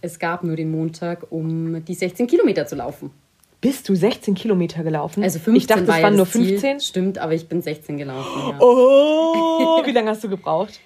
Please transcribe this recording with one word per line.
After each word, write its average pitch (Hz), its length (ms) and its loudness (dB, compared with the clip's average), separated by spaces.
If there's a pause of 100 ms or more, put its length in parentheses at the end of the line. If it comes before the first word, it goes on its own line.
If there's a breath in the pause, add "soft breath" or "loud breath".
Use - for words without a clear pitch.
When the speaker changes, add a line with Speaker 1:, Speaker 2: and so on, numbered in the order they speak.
Speaker 1:
es 170 180 -12
gab 170 240 -6
nur 160 120 -2
den 160 160 -4
Montag, 165 600 -6
um 165 540 -6
die 180 80 -8
sechzehn 185 340 -4
Kilometer 269 400 2
zu 156 80 -10
laufen. 143 360 -12 (500)
Speaker 2:
Bist 269 260 -2
du 196 80 2
sechzehn 196 400 0
Kilometer 170 480 -2
gelaufen? 156 400 -4
Speaker 1:
Also 180 160 -2
fünfzehn 220 160 2
Speaker 2:
Ich - 120 4
dachte, 214 160 2
es 175 40 -2
Speaker 1:
war 165 100 4
ja 160 60 2
Speaker 2:
waren 208 120 6
nur 190 100 6
Speaker 1:
das - 80 -10
Ziel. 226 140 2 (120)
Speaker 2:
fünfzehn. 277 200 -2
Speaker 1:
Stimmt, 190 400 -4
aber 160 140 -2
ich 165 140 -4
bin 170 140 -4
sechzehn 151 360 -8
gelaufen, 139 540 -8
ja. - 80 -6
Speaker 2:
Oh, 320 1200 4
Speaker 1:
<laughs> 294 40 -2
Speaker 2:
wie 285 60 -2
lange 220 180 0
hast 214 140 -6
du 214 60 -6
gebraucht? 185 560 -4